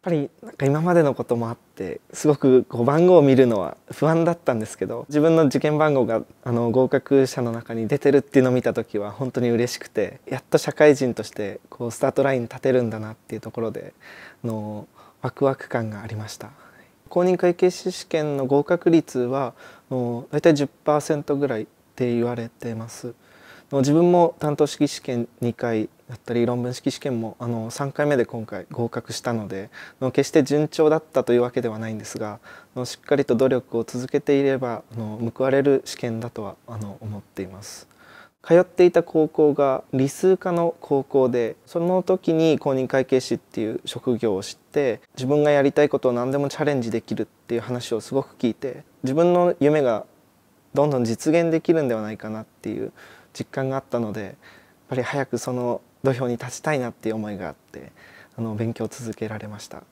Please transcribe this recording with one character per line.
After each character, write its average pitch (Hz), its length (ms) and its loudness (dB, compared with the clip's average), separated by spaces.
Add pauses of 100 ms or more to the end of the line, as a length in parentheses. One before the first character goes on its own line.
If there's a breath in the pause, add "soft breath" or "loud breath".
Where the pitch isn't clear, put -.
ぱ 185 60 -4
り 147 180 -2 (140)
な 226 80 -18
ん - 20 -20
か - 140 -4
今 147 160 2
ま 175 100 0
で 170 100 6
の 139 120 2
こ 117 100 -6
と 123 100 -2
も 117 140 -4
あ 117 40 -6
っ - 40 -10
て、 - 420 -12 (140)
す - 160 -2
ご 147 80 4
く 127 280 6
こ 123 160 -6
う 117 40 2
番 151 220 4
号 180 100 8
を 151 60 10
見 139 120 6
る 127 120 8
の 113 120 2
は 85 200 -6 (120)
不 - 160 -2
安 165 180 2
だ 170 80 0
っ 170 60 -6
た - 140 -2
ん 113 80 -2
で 107 60 -6
す - 100 -16
け - 80 -4
ど、 117 240 -8
自 147 100 0
分 160 160 4
の 160 120 6
受 131 140 2
験 151 180 0
番 151 160 4
号 131 100 4
が、 113 180 0 (220)
あ 123 80 -2
の、 117 180 0
合 127 200 2
格 135 360 2
者 131 140 -6
の 120 120 -4
中 117 200 -10
に 113 160 -4
出 139 100 0
て 139 140 2
る 143 60 6
っ 131 40 2
て - 160 2
い 127 40 6
う - 20 4
の 127 60 2
を - 20 2
見 127 80 4
た 117 140 0
時 110 240 -4
は 101 140 -6
本 127 200 -8
当 131 80 -4
に 120 80 0
嬉 117 240 0
し - 60 -12
く - 100 -18
て、 - 380 -4
や 131 140 -6
っ - 80 -20
と 160 100 2
社 - 160 -2
会 151 200 8
人 131 200 0
と - 80 -8
し - 80 -10
て 101 280 -8 (120)
こ - 160 -10
う 117 40 -6
ス - 100 -10
タ 139 80 2
ー 131 40 -2
ト 139 100 0
ラ 139 120 2
イ 127 40 -2
ン 120 40 -4
に 113 60 -8
立 - 120 -16
て 135 120 2
る 123 100 4
ん 113 80 -2
だ 110 100 -8
な 107 120 -10
っ 110 40 -18
て - 180 -14
い 107 40 -8
う - 20 -10
と 110 100 -14
こ 113 120 -8
ろ 113 80 -4
で、 - 240 -14 (500 loud breath)
あ - 20 -4
の、 107 400 -8 (360 loud breath)
ワ 127 80 -4
ク - 160 -2
ワ 135 100 0
ク - 140 -18
感 113 180 -4
が 104 140 -12
あ 117 40 -14
り 113 100 -10
ま 107 120 -10
し - 80 -14
た。 107 140 -18 (580 soft breath)
公 180 120 0
認 180 180 2
会 180 160 2
計 180 160 2
士 - 200 -8
試 - 160 -12
験 151 300 -2
の 135 80 -2
合 139 180 2
格 175 280 0
率 156 300 2
は、 127 340 -2 (360 loud breath)
あ 135 40 -6
の、 120 360 -4
大 147 120 -2
体 165 120 8
十 143 120 0
パ - 320 0
ー - 20 2
セ 156 140 -2
ン 147 80 -4
ト 147 140 -2
ぐ 139 120 0
ら 117 100 -2
い 107 40 -6
っ 107 40 -10 (300)
て 120 180 0
言 120 120 2
わ 123 80 -2
れ 117 160 -8
て 117 240 -10
ま 110 160 -10
す。 - 240 -14 (560 loud breath)
あ 139 60 -2
の、 139 40 2
自 139 140 4
分 175 180 6
も 170 260 4
担 151 160 -2
当 147 120 2
式 143 200 -2
試 - 140 -8
験 120 280 -4 (120)
二 120 140 -2
回 110 340 -2 (200)
だ 117 80 -16
っ - 20 -20
た - 160 -10
り、 120 100 2
論 120 180 -2
文 123 120 -6
式 - 160 -4
試 - 100 -12
験 123 200 -4
も、 110 180 -8
あ 120 80 -8
の、 117 240 -6
三 139 220 -6
回 151 140 0
目 147 100 2
で 117 100 2
今 117 180 -10
回 98 260 -12
合 117 180 -4
格 - 240 -10
し - 80 -8
た 123 120 -4
の 107 160 -4
で、 98 220 -10 (300 loud breath)
あ 131 60 -4
の、 127 40 -2
決 139 180 2
し - 20 -10
て 160 120 6
順 147 260 0
調 156 220 2
だ 156 80 2
っ 156 40 -4
た 127 220 -2
と 120 80 0
い 120 60 6
う 120 40 4
わ 123 80 0
け 123 120 -4
で 120 60 -4
は 107 100 -8
な 110 100 -6
い 110 60 -8
ん 107 40 -8
で 98 60 -12
す - 140 -12
が、 104 220 -8 (340 loud breath)
あ 123 60 -8
の、 123 40 -4
し - 160 -12
っ - 40 -20
か 147 120 2
り 139 80 2
と 127 100 2
努 127 140 4
力 123 300 0
を 113 60 -2
続 123 220 -8
け 139 140 -2
て 139 180 2
い 139 40 2
れ 135 160 2
ば、 120 240 -6 (100)
あ 113 60 -12
の、 110 360 -6
報 131 100 -2
わ 135 60 2
れ 139 120 4
る 135 220 4
試 - 120 -12
験 113 240 -6
だ 113 100 -8
と 110 120 -10
は、 98 140 -12 (100)
あ 117 100 -12
の、 101 240 -10
思 104 180 -10
っ 98 40 -16
て - 200 -12
い 92 40 -8
ま 95 160 -16
す。 - 260 -20 (540 loud breath)
通 - 140 2
っ 180 80 6
て 180 200 4
い 175 80 8
た 170 100 2
高 160 260 2
校 151 260 4
が 139 280 2 (120)
理 135 160 2
数 185 260 2
科 185 160 -4
の 170 280 0
高 135 220 0
校 131 280 2
で、 120 340 -2
そ - 160 -6
の 180 220 0
時 185 320 0
に 160 240 4
公 147 120 -2
認 131 160 0
会 131 200 0
計 131 140 2
士 - 160 -4
っ - 20 -6
て - 240 -8
い 107 100 -4
う - 140 -6
職 120 320 -4
業 107 180 0
を 98 60 -4
知 - 100 -12
っ - 40 -18
て、 135 440 -4 (160)
自 127 100 -6
分 147 160 2
が 151 80 4
や 143 120 4
り 135 100 2
た 147 100 4
い 147 60 4
こ 135 100 0
と 127 120 2
を - 20 0
何 123 180 -2
で 139 60 -2
も 143 140 -2
チ - 80 -14
ャ 156 60 -2
レ 147 100 0
ン 131 80 0
ジ 117 80 -4
で 113 100 -2
き - 140 -8
る 110 80 -6
っ 104 40 -4 (200)
て 120 80 -4
い 117 40 -2
う 113 40 -6
話 120 320 -6
を 107 80 -4
す - 100 -12
ご 135 100 0
く - 140 -14
聞 117 140 0
い 107 40 -4
て、 - 300 -10 (180)
自 131 120 -4
分 170 180 4
の 175 280 2
夢 147 200 4
が 117 240 0 (720)
ど 143 120 4
ん 151 40 0
ど 135 80 0
ん 120 60 0
実 117 280 -2
現 170 180 2
で 160 120 0
き 175 100 0
る 160 100 2
ん 135 60 0
で 117 60 0
は 110 80 -4
な 107 100 -8
い 104 60 -12
か 110 100 -12
な 110 140 -10
っ - 40 -16 (140)
て - 80 -10
い 110 160 -6
う 110 80 -12 (400 loud breath)
実 - 180 -10
感 135 180 -6
が 135 80 -4
あ 135 40 -4
っ - 80 -20
た 120 100 -4
の 110 140 -4
で、 107 100 -8
や 95 80 -12
っ - 40 -18 (540 soft breath)
ぱ 135 80 -6
り 127 60 -2
早 135 220 -4
く 123 140 -6
そ 131 140 -8
の 123 280 -4 (220)
土 135 100 2
俵 127 160 -4
に 120 80 -2
立 123 220 -12
ち - 20 -14
た 156 140 -2
い 139 40 -2
な 120 120 -6
っ - 20 -16
て - 160 -8
い 110 40 -2
う 110 40 -4
思 107 140 -8
い 101 60 -10
が 87 120 -10
あ 73 40 -12
っ - 20 -14
て、 - 380 -20 (440 loud breath)
あ - 40 -10
の、 110 140 -6
勉 113 180 -4
強 113 120 -8
を 107 40 -6
続 117 260 -12
け 110 140 -8
ら 110 100 -10
れ 107 100 -14
ま 104 100 -16
し - 100 -18
た。 - 240 -18